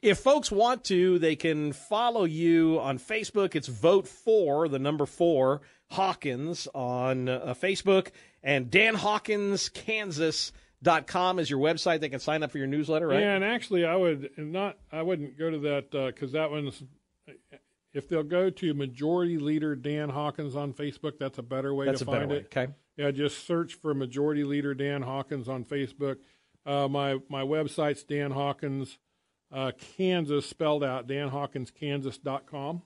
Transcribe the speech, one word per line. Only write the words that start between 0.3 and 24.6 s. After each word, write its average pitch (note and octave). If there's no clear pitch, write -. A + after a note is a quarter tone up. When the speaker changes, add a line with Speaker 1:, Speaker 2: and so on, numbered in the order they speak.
Speaker 1:
want A3+
to, F#3
they D#3+
can D3+
follow A3+
you E3
on C3
Facebook. G3+
It's C#3+
Vote D#3+
For, E3+
the C#3
number C#3+
four, C#3+
Hawkins E3
on, B2+
uh, B2+
Facebook. F#3+
And C3+
Dan A3
Hawkins G#3
Kansas E3+
dot D#3+
com F#3
is D3+
your C#3
website. D#3+
They D3+
can B2+
sign D#3
up D3+
for -
your C3+
newsletter, D#3
right? C#3
Speaker 2:
Yeah, G3+
and F#3+
actually, G#3
I E3
would D#3+
not, E3+
I D#3+
wouldn't D3
go D#3+
to D#3
that, C#3+
uh, C3+
'cause C3+
that D#3
one's, C#3+
if C#3+
they'll D#3+
go F3+
to F3
Majority D3+
Leader D3+
Dan D3
Hawkins D3
on C#3+
Facebook, D3
that's C3+
a D3
better C3
way C#3
Speaker 1:
That's C3+
Speaker 2:
to C3
Speaker 1:
a -
better B2
Speaker 2:
find C#3
Speaker 1:
way. C#3+
Speaker 2:
it. -
Speaker 1:
Okay. C3
Speaker 2:
Yeah, C#3+
just C#3
search E3+
for D3+
Majority C#3+
Leader C#3+